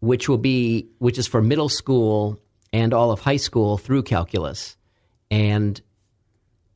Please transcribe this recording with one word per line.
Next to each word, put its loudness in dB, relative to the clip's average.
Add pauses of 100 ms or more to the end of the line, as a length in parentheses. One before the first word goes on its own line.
which 0
will 2
be, 0 (100)
which 0
is -2
for 2
middle 2
school 0 (320)
and 2
all 2
of -4
high 0
school 0
through -2
calculus, -4 (540)
and 0 (960)